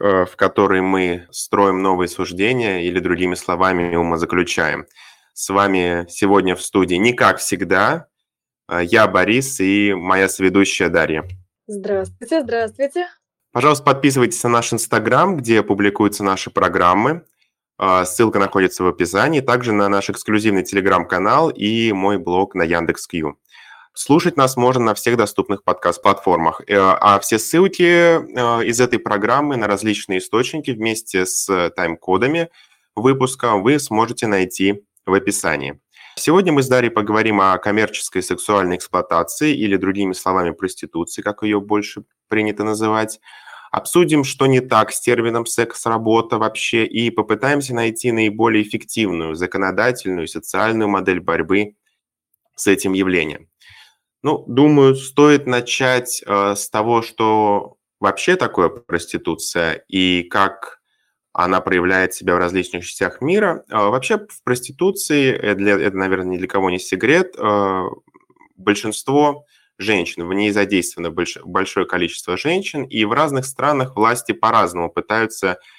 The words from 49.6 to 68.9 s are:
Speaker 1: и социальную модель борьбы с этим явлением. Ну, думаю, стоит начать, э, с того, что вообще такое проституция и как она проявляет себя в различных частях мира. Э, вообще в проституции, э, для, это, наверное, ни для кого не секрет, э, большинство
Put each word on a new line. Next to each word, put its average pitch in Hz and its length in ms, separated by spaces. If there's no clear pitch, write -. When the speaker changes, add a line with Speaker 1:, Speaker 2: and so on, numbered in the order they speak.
Speaker 1:
и - 40
социальную 107 600
модель 92 320
борьбы 92 540
с - 100
этим 98 240
явлением. 87 560
Ну, 147 240
думаю, 135 480
стоит 147 500
начать, 123 800
э, 101 300
с - 160
того, 113 320
что 107 760
вообще 104 380
такое 98 320
проституция - 1160
и 92 360
как - 560
она 92 300
проявляет 92 540
себя 92 180
в 90 60
различных 90 440
частях - 380
мира. 180 480
Э, - 60
вообще 131 280
в - 260
проституции, 139 880
э, 104 220
для, 98 260
это, 95 160
наверное, 95 360
ни 90 80
для 92 80
кого 95 240
не 90 80
секрет, 131 580
э, 98 460
большинство 131 880